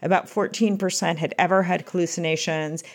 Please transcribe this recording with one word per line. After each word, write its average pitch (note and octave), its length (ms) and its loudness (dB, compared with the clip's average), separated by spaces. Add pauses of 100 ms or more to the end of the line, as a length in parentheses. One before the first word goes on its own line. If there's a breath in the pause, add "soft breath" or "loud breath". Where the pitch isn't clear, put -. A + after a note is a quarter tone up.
about F3 260 2
fourteen G#3 520 0
percent F3+ 400 -2
had D#3+ 180 -2
ever F#3 240 4
had F3+ 260 0
hallucinations. D#3+ 960 -2 (120)